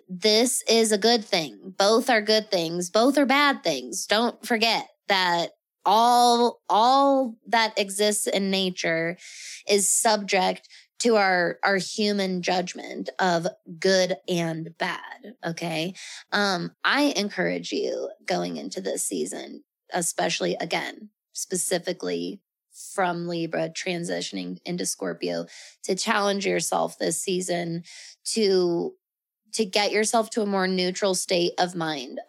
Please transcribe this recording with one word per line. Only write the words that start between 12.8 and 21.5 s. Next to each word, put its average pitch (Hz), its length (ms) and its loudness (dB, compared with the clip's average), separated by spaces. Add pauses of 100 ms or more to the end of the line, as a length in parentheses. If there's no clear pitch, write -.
of 175 300 2 (320)
good 185 380 2 (120)
and 165 480 -4
bad, - 560 -8 (100)
okay? 170 520 -6 (360)
Um, 190 520 0
I 269 320 2
encourage 180 560 -2
you - 400 -4 (160)
going 175 300 -2
into 190 240 -8
this - 220 -4
season, - 600 -6 (300)
especially, 175 680 -2
again, 170 480 -6 (240)
specifically 180 1040 -4 (540)